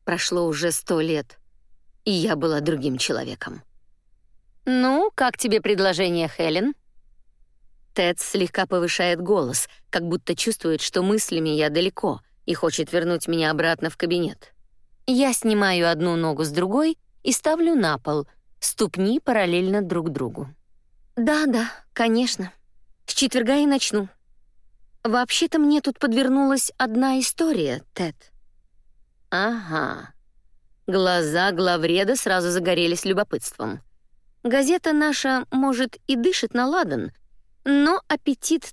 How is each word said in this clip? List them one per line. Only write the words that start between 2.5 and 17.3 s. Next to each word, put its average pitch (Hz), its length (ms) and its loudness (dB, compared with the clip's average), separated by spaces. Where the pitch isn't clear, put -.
другим 147 360 -2
человеком. - 680 -6
«Ну, 262 500 2
как 247 200 0
тебе 214 240 0
предложение, 175 680 0
Хелен?» 165 460 -2
Тед 175 260 0
слегка 185 460 -2
повышает 175 540 0
голос, 170 480 0
как - 160 -4
будто 170 300 -2
чувствует, 165 440 -2
что - 220 -2
мыслями 180 480 0
я 151 200 2
далеко, 175 500 -2
и - 80 -2
хочет 160 380 -2
вернуть 175 360 0
меня 165 220 0
обратно 160 400 0
в - 60 -18
кабинет. 175 560 -4
Я 262 260 2
снимаю 196 580 2
одну 165 260 0
ногу 160 280 0
с 151 60 -2
другой 214 480 0
и 262 100 0